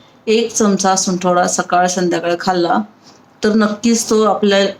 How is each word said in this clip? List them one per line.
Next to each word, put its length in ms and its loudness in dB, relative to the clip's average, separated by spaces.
एक 260 0
चमचा 440 2
सुंठोडा 500 0
सकाळ 400 0
संध्याकाळ 540 -2
खाल्ला 380 0
तर 100 2
नक्कीच 560 0
तो 120 2
आपल्या 440 2